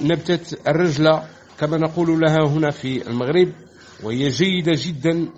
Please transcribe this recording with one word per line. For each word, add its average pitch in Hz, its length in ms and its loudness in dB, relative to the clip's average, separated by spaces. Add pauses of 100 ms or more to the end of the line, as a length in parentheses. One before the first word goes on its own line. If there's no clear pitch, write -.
نبتة 160 560 -2 (120)
الرجلة، 156 540 2 (360)
كما 151 180 -2
نقول 160 440 0
لها 156 260 4
هنا 151 240 2
في 131 360 -6
المغرب، 135 420 2 (560)
وهي 127 240 -2
جيدة 170 460 0
جدًا 160 640 -2